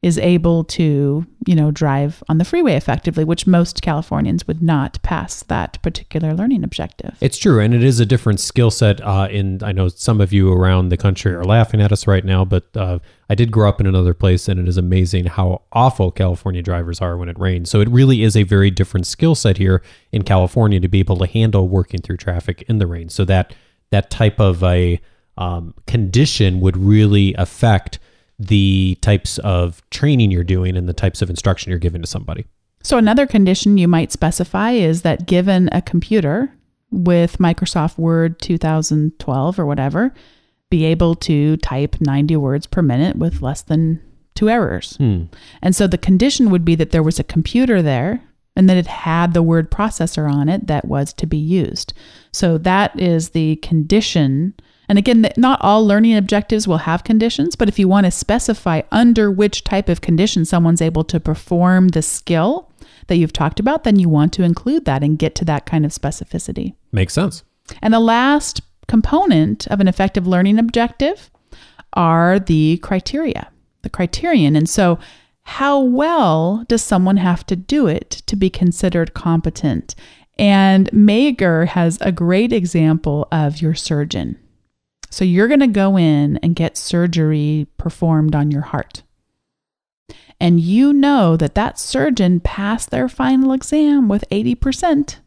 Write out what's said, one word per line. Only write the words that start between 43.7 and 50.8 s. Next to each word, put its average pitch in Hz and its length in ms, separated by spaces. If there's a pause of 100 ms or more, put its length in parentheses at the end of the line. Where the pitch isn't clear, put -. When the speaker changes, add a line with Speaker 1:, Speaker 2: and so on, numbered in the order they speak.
Speaker 1:
two 214 160
errors. 214 480
Speaker 2:
Hmm. 98 280 (360)
Speaker 1:
And 180 140
so 208 100
the 175 140
condition 220 500
would 175 160
be 165 80
that 160 160
there 160 140
was 156 160
a - 40
computer 220 600
there 151 400 (320)
and 185 120
that 185 100
it 175 100
had 170 480
the 170 80
word 165 260
processor 165 580
on 143 220
it 190 160
that 147 200